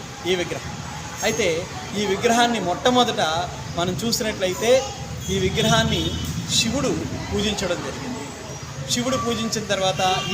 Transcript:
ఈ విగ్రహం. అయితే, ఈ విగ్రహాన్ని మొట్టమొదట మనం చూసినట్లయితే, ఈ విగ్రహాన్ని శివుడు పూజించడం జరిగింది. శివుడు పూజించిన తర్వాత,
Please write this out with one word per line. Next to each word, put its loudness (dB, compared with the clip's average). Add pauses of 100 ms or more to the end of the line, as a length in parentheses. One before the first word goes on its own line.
(260)
ఈ 4
విగ్రహం. -4 (520)
అయితే, 2 (300)
ఈ 0
విగ్రహాన్ని 4
మొట్టమొదట 4 (560)
మనం 0
చూసినట్లయితే, 2 (480)
ఈ 0
విగ్రహాన్ని 2 (440)
శివుడు 2 (380)
పూజించడం 0
జరిగింది. -6 (640)
శివుడు 0
పూజించిన -2
తర్వాత, 2 (120)